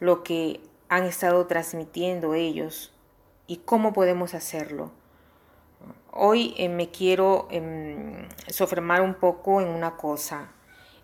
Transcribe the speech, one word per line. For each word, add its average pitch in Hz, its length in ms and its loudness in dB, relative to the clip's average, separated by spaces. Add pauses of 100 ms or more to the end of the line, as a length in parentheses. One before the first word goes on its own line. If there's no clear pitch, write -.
lo 175 240 4
que 165 360 -2 (280)
han 185 160 2
estado 175 420 2
transmitiendo 165 880 -4
ellos. 160 580 -4 (540)
¿Y 175 120 -10
cómo 220 340 2
podemos 180 420 2
hacerlo? 156 560 -8 (1200)
Hoy, 226 460 4
eh, 180 140 -2
me 175 200 -4
quiero, 185 600 4
em, 156 760 -8 (220)
sofremar 175 540 2
un 190 120 0
poco 185 460 2
en 180 80 0
una 165 280 -4
cosa, 147 540 -6 (540)